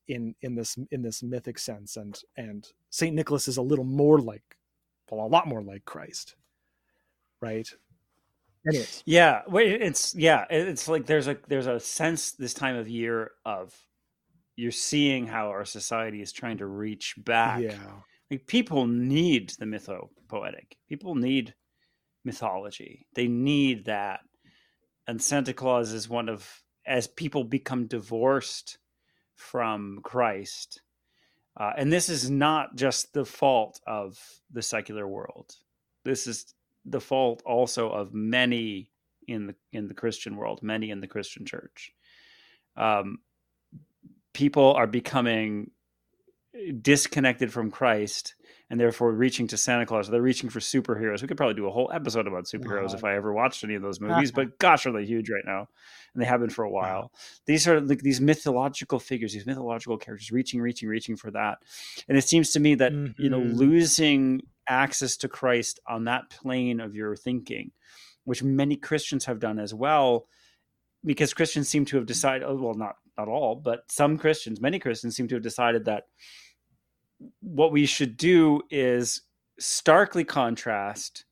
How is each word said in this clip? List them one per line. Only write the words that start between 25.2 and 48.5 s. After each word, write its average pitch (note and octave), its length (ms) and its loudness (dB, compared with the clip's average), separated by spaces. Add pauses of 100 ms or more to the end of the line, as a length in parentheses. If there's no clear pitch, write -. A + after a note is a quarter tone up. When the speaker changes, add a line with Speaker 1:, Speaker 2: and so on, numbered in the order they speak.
Speaker 2:
Santa C3+ 320 0
Claus A#2+ 400 0
is G#2+ 160 -8
one A#2 180 -4
of, G#2 220 -10 (380)
as B2+ 180 0
people D3 380 -6
become B2 420 -4
divorced A#2 920 -2 (560)
from G#2+ 680 -6
Christ, G#2+ 800 -4 (760)
uh, G#2 200 -4
and C#3+ 160 2
this F3 160 2
is C3+ 220 -4
not C#3+ 440 2
just B2+ 380 -2
the C#3 120 -2
fault B2 600 0
of G#2 340 -8 (320)
the A#2+ 120 -8
secular G#2+ 440 -6
world. - 480 -12 (480)
This B2+ 220 -2
is - 280 -10 (320)
the C3+ 160 -6
fault B2+ 440 0
also A#2+ 440 0
of G2+ 240 -6
many A2+ 800 0 (360)
in G#2+ 200 -8
the, G2+ 80 -14 (160)
in G#2+ 160 -8
the G2 60 -12
Christian G#2+ 420 -6
world, G#2+ 280 -6
many A2 260 -4
in G2+ 100 -8
the G2 80 -12
Christian - 380 -10
church. - 480 -16 (800)
Um, G#2 440 0 (1120)
people C#3 400 8
are B2+ 140 4
becoming A2+ 840 0 (1080)
disconnected C3 720 4
from A2 200 -2
Christ G#2+ 640 -2 (340)